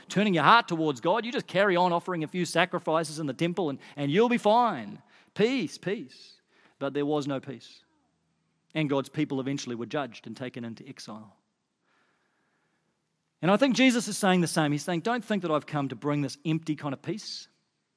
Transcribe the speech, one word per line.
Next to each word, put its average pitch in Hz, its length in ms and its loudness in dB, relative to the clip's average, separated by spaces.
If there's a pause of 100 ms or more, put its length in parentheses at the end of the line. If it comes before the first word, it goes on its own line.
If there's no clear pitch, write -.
turning 202 240 2
your 151 100 2
heart 226 240 8
towards 156 320 -2
God. 202 260 0
You 240 60 -6
just 254 160 -4
carry 185 300 2
on 175 160 4
offering 170 320 -2
a - 20 -8
few 180 160 -2
sacrifices 160 760 0
in 156 80 -4
the - 60 -4
temple 170 360 -2
and, 131 100 -6 (160)
and 143 160 -2
you'll 220 180 4
be 233 100 2
fine. 202 640 0 (340)
Peace, 226 420 0
peace." - 560 -10 (460)
But 139 140 -4
there 143 120 0
was 147 220 -2
no 135 120 -4
peace. - 400 -16 (960)
And 156 140 0
God's 135 180 0
people 143 320 -2
eventually 131 360 -6
were 117 100 -6
judged 123 400 -8
and 113 100 -12
taken 123 300 -10
into 113 240 -12
exile. 110 480 -18 (2000)
And 165 120 4
I 208 60 6
think 247 180 4
Jesus 247 320 4
is 208 100 -6
saying 185 240 4
the 160 60 2
same. 151 240 0
He's 147 120 -2
saying, 170 180 -2
"Don't 226 220 -2
think 202 200 -2
that 165 80 -2
I've 147 160 0
come 143 220 -4
to 131 60 -8
bring 147 260 -2
this 135 220 -6
empty 160 320 -2
kind 143 180 -6
of - 80 -10
peace." - 460 -10 (500)